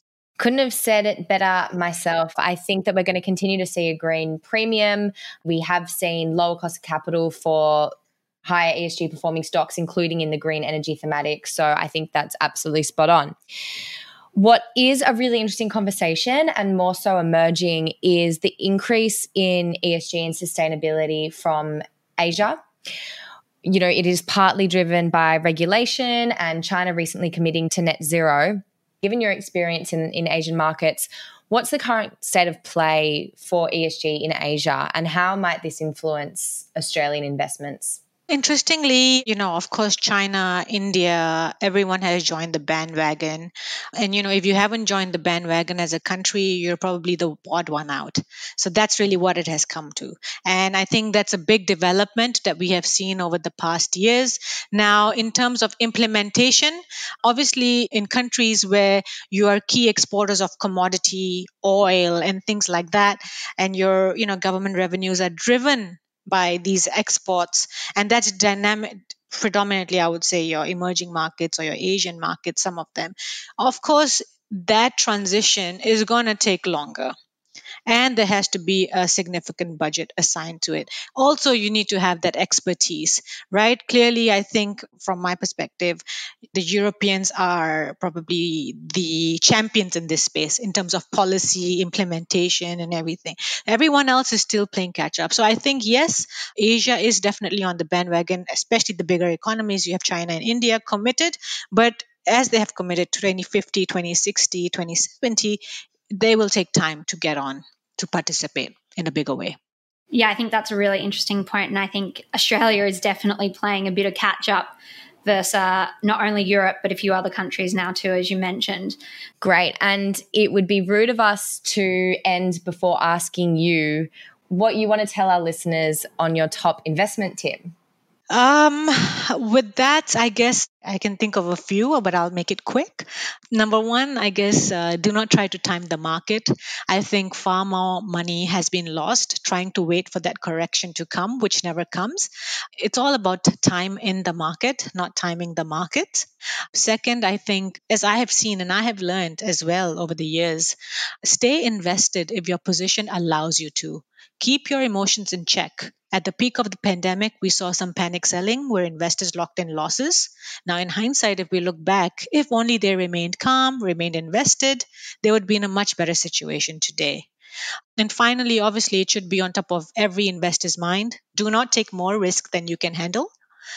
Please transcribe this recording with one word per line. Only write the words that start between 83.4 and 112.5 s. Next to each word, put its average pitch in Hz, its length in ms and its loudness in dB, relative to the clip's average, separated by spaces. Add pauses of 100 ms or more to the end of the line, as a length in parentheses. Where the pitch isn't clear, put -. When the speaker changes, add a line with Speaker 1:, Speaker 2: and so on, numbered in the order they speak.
Speaker 2:
right? 220 380 2
Clearly, 233 440 4
I 196 120 2
think 208 400 -2 (160)
from 185 220 -4
my 180 140 -2
perspective, 170 640 -4 (520)
the 190 80 0
Europeans 196 760 0
are 160 640 0
probably 165 760 -4 (180)
the 165 480 0
champions 214 540 2
in 170 120 -4
this 156 160 0
space - 360 -2
in 220 120 -6
terms 180 220 -2
of 185 180 -4
policy 185 720 0
implementation 175 1000 -2
and 170 140 -4
everything. 165 420 -6 (300)
Everyone 277 420 4
else 254 260 2
is 208 80 2
still 202 260 0
playing 180 260 -4
catch 156 260 -4
up. 165 140 -2
So 240 100 4
I 220 120 6
think, 269 300 0
yes, 254 420 2 (300)
Asia 226 400 4
is 220 240 2
definitely 196 420 -2
on 180 140 -2
the 170 80 -4
bandwagon, 175 640 0
especially - 440 0
the 175 80 -6
bigger 175 260 2
economies. 208 580 -2
You 175 60 -4
have 185 100 -4
China 170 300 -4
and 160 100 -6
India 226 360 2
committed, 247 580 -2 (340)
but 226 320 4 (240)
as 240 220 4
they 226 100 2
have 214 160 -2
committed 180 380 -2
to - 80 -6
twenty 185 220 0
fifty, 190 420 0
twenty 175 280 -4
sixty, 180 560 0
twenty 170 260 -6
seventy, 208 640 -2 (520)
they 220 240 4
will 214 140 2
take 185 220 0
time 156 360 0
to 175 100 -8
get 156 200 -2
on 139 260 -6 (340)
to - 100 -8
participate - 680 -4 (200)
in 170 120 -4
a 156 40 -2
bigger 143 240 -2
way. 98 220 -8 (520)
Speaker 3:
Yeah, 226 200 2
I 202 60 -2
think 226 160 -4
that's 220 200 -2
a 208 60 -2
really 196 220 2
interesting 202 440 -2
point. 196 260 -2
And 196 80 -2
I 196 100 -2
think 196 360 -8 (100)
Australia 220 520 2